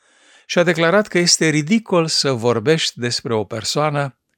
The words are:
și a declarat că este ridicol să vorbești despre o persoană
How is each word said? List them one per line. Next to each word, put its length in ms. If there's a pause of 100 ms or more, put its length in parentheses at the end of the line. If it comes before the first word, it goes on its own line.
(460)
și 120
a 40
declarat 440
că 120
este 300
ridicol 580
să 260
vorbești 680
despre 340
o 100
persoană 720 (180)